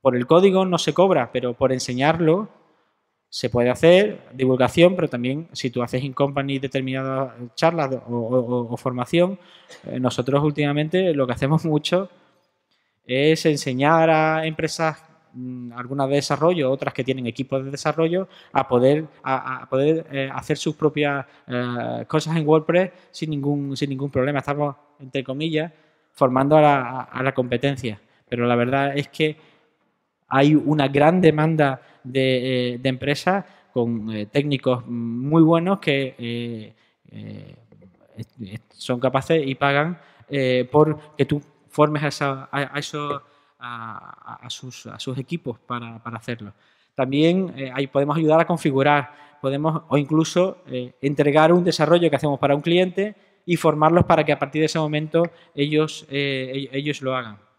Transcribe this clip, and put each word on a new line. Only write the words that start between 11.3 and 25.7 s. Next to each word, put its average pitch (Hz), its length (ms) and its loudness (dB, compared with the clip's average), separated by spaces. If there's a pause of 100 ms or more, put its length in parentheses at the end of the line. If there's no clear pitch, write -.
hacemos 151 320 0
mucho 170 420 -2 (960)
es 147 400 2
enseñar 147 640 2
a 160 380 0
empresas, 160 560 -4 (320)
mm, 127 380 -12
algunas 131 360 -4
de 139 60 0
desarrollo, 143 560 0
otras 131 240 -4
que 131 100 -4
tienen 131 220 -4
equipos 131 360 -6
de 135 80 -10
desarrollo, 160 580 -2 (240)
a 135 140 0
poder, 135 400 2 (160)
a, 131 420 -6
a - 40 -20
poder, 156 420 0
eh, 135 220 -4
hacer 131 240 -4
sus 151 180 -4
propias, 143 520 -2 (220)
eh, 120 580 -6
cosas 156 280 -2
en 156 140 0
WordPress 165 440 4 (180)
sin - 180 -10
ningún, 143 480 -4
sin 139 140 -4
ningún 135 200 -6
problema. 139 280 0
Estamos, 143 360 -4 (260)
entre 135 220 -8
comillas, 151 480 -4 (420)